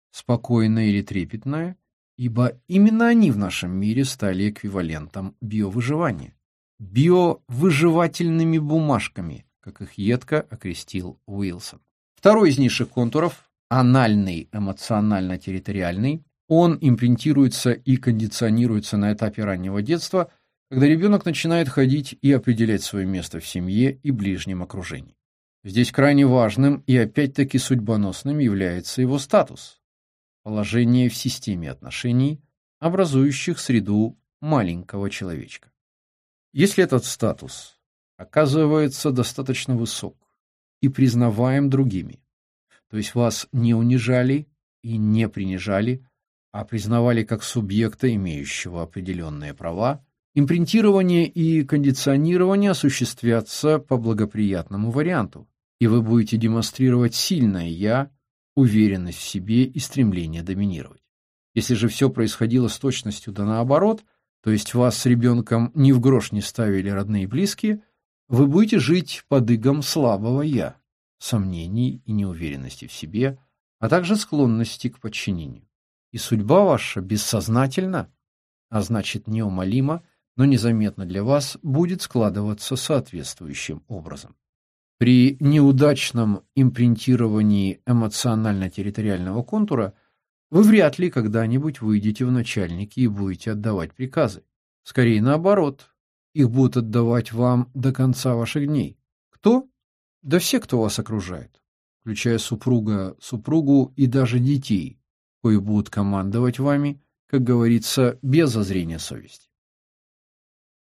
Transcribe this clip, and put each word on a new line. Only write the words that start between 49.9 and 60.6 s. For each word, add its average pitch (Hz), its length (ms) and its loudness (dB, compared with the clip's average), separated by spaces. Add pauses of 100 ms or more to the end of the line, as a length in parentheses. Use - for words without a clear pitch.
импринтирование 175 920 2
и 160 380 0
кондиционирование 160 1080 2
осуществятся 131 1080 0
по 139 200 -2
благоприятному 104 920 -2
варианту, 143 600 -4 (320)
и 117 60 6
вы 117 140 4
будете 113 360 2
демонстрировать 117 760 0
сильное 101 540 0
«я», 107 420 -2 (460)
уверенность 104 600 2
в - 60 -14
себе 110 420 0
и 127 140 -6
стремление 87 640 -2
доминировать. 92 600 -6 (520)